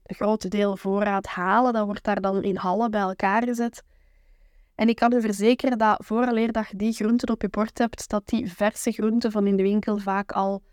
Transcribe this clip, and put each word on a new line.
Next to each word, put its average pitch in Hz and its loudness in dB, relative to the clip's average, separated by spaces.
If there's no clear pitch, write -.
groot 202 -2
deel 202 0
voorraad 196 -2
halen. 214 0
Dat 214 0
wordt 202 -6
daar 202 -2
dan 190 0
in 196 0
hallen 196 0
bij 214 0
elkaar 196 0
gezet. 240 -4
En - 2
ik 226 4
kan 240 4
u 247 4
verzekeren 220 2
dat 214 2
vooraleer 233 0
dat 220 -4
je - -16
die 220 0
groenten 226 0
op 226 0
je 208 -2
bord 214 -4
hebt, - -2
dat 208 -4
die 185 -4
verse 214 -2
groenten 220 0
van 208 0
in 196 2
de 190 2
winkel 208 0
vaak 196 -4
al 196 -2